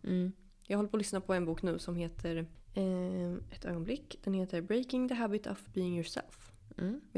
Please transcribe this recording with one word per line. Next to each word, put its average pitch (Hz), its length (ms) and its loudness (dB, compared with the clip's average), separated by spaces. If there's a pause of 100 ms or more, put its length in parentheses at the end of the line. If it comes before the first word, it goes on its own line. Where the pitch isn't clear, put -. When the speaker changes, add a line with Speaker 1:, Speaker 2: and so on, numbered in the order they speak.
Speaker 1:
Mm. 185 280 2 (360)
Speaker 2:
Jag 202 100 2
håller 208 120 4
på 220 80 2
att 214 40 4
lyssna 196 200 0
på 190 120 2
en 180 120 4
bok 165 160 0
nu 170 180 2
som 175 160 -2
heter, 170 420 -2 (360)
eh, 180 600 0 (220)
ett - 100 -10
ögonblick. 180 580 -4
Den 196 100 2
heter 185 280 2
Breaking 254 480 2
the 262 60 2
Habit 214 320 0
of 202 260 -6
Being 180 220 2
Yourself. - 560 -4 (260)
Speaker 1:
Mm. 190 160 0
Speaker 2:
Vet 294 80 -6 (160)